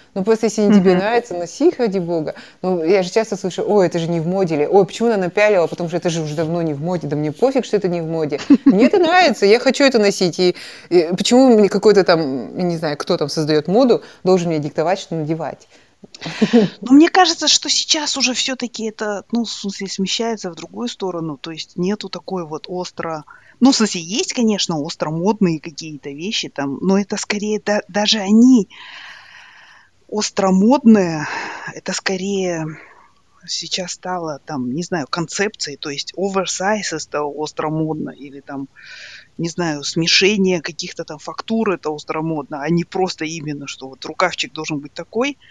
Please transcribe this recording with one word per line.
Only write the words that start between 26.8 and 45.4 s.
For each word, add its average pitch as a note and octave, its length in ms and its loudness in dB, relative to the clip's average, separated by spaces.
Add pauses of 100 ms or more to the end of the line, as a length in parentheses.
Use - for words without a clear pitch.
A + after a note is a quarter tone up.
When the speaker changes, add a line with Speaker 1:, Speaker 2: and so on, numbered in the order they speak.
Speaker 2:
но F#3+ 180 2
это G3+ 180 -6
скорее G#3 480 -4
да-, G#3 220 0
даже G#3 320 0
они A3 480 6 (1400)
остро G3 420 0
модные, G3 720 4 (480)
это - 200 -10
скорее F#3 720 -4 (800)
сейчас F3 460 -8
стало, D#3+ 520 -10
там, B2+ 280 -8
не E3+ 100 -6
знаю, E3+ 260 -6
концепцией, E3 680 -6
то - 120 -10
есть C#3+ 280 -10
оверсайз — F#3+ 760 -4
это D3+ 300 -6
остро D3+ 460 -6
модно, D#3 420 -4
или C#3 300 -18
там, C#3 260 -12 (720)
не E3 120 -4
знаю, D#3+ 340 -4
смешение F#3 760 2
каких-то - 440 -10
там D3+ 140 -14
фактур — G#3 540 -4
это D#3 180 -6
остро D#3 320 -8
модно, D3+ 380 -6
а D3 80 -4
не E3+ 160 2
просто F#3 400 -4
именно, D3 420 -10
что C3 220 -14
вот C3 160 -18
рукавчик D#3+ 480 -4
должен D#3 280 -6
быть D3 120 -16
такой, B3 440 -4 (140)